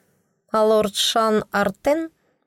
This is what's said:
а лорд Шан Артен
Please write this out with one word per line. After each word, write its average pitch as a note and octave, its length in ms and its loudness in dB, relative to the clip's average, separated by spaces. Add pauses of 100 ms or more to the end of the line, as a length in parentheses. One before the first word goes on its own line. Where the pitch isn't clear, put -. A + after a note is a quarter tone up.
(500)
а A3 140 0
лорд G#3+ 300 2
Шан A3 560 0
Артен C#4 600 -2 (360)